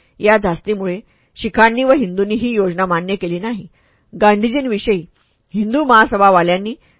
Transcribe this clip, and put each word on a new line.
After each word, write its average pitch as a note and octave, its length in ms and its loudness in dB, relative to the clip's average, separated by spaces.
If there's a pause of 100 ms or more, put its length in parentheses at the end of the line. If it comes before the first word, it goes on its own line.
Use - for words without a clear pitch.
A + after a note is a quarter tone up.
(180)
या G#3+ 180 4
धास्तीमुळे G3 640 -4 (360)
शिखांनी A#3 480 2
व C4 80 4
हिंदूंनी G3+ 420 -2
ही A#3+ 160 -4
योजना F#3+ 360 -2
मान्य F3+ 280 -2
केली F3 260 -6
नाही. A3 260 -8 (540)
गांधीजींविषयी G#3+ 840 0 (500)
हिंदू A3 300 -2
महासभावाल्यांनी G3 880 2 (240)